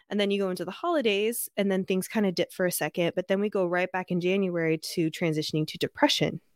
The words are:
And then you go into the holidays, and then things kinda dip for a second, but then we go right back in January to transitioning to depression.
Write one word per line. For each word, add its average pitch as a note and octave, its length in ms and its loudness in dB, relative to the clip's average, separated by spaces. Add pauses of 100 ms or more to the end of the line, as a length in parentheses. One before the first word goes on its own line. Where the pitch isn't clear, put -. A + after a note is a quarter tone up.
And G3+ 100 -2
then G3+ 120 2
you G3+ 100 0
go F#3+ 80 0
into F3+ 160 -4
the F#3 60 -8
holidays, A#3 840 0
and G3 160 2
then F#3+ 140 2
things F#3 240 0
kinda G3+ 220 2
dip F3 200 0
for F#3 140 -2
a F3 80 2
second, D#3+ 420 0
but F3+ 140 -4
then G3 100 2
we G#3 100 0
go G3 160 0
right F3+ 260 0
back F#3 200 -4
in F3+ 80 2
January F3 600 2
to D#3+ 300 -2
transitioning D#3 580 0
to - 100 -12
depression. - 640 0 (140)